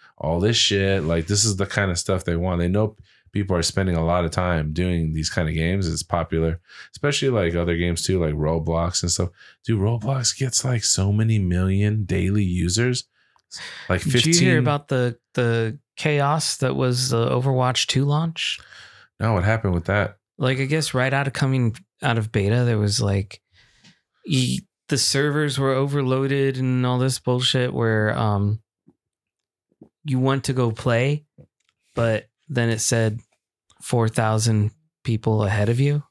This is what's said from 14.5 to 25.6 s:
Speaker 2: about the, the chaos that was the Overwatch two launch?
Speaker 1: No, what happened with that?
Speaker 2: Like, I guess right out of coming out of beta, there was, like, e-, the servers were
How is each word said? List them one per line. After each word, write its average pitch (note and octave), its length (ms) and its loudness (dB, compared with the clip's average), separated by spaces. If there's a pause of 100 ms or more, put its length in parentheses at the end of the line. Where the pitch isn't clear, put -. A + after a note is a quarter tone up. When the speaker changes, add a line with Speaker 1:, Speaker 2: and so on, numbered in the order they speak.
Speaker 2:
about C#3+ 300 0
the, B2 300 -2 (160)
the A#2 440 0 (180)
chaos D3 600 0
that C3+ 180 -2
was B2+ 360 0
the A#2 180 2
Overwatch B2+ 580 0
two C3 180 0
launch? D#3+ 540 -2 (600)
Speaker 1:
No, A2 140 2
what F2+ 100 2
happened A2 300 2
with E2+ 100 -2
that? G2 320 0 (220)
Speaker 2:
Like, C3 200 0
I C3+ 60 -2
guess D3 300 -2
right C3 180 0
out C#3 160 0
of B2 40 -2
coming C3 440 0 (260)
out B2 160 0
of G#2+ 140 -2
beta, G#2+ 320 2
there A#2 140 2
was, G#2 220 0
like, G2 400 -2 (840)
e-, B2+ 340 0 (280)
the C#3 100 0
servers D3 600 0
were C3+ 140 0